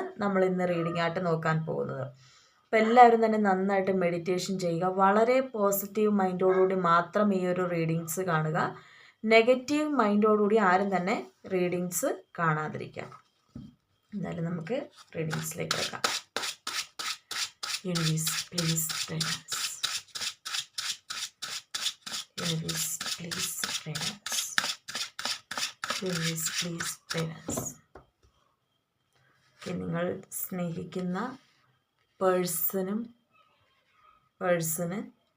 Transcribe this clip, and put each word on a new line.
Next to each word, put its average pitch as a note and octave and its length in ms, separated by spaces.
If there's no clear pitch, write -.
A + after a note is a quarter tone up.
നമ്മൾ G3 280
ഇന്ന് F#3 240
റീഡിംഗ് E3+ 340
ആയിട്ട് E3 220
നോക്കാൻ D#3+ 400
പോകുന്നത്. C#3 400
അപ്പൊ - 180
എല്ലാവരും A3+ 440
തന്നെ A3 180
നന്നായിട്ട് G3 540
മെഡിറ്റേഷൻ F3 560
ചെയ്യുക. E3+ 260
വളരെ G#3+ 400
പോസിറ്റീവ് G#3 580
മൈൻഡോടുകൂടി F#3 640
മാത്രം F3 440
ഈ F#3 120
ഒരു F3+ 240
റീഡിങ്സ് E3 520
കാണുക. D#3+ 380
നെഗറ്റീവ് B3+ 680
മൈൻഡോടുകൂടി G#3+ 680
ആരും G3 340
തന്നെ F#3 240
റീഡിങ്സ് F3+ 600
കാണാതിരിക്കുക. D#3 680
എന്തായാലും E3+ 320
നമുക്ക് D#3+ 340
റീഡിങ്സിലേക്ക് D#3+ 600
കിടക്കാം. - 260
Universe, D#3+ 460
please D#3+ 400
guide D#3+ 180
us. - 340
Universe, E3 520
please F3 420
guide D#3 200
us. - 340
Please, E3 380
please, E3+ 320
parents. - 480
ഓക്കെ, - 260
നിങ്ങൾ E3+ 260
സ്നേഹിക്കുന്ന F3+ 800
പേഴ്സണും, F#3 800
പേഴ്സണ് F3 580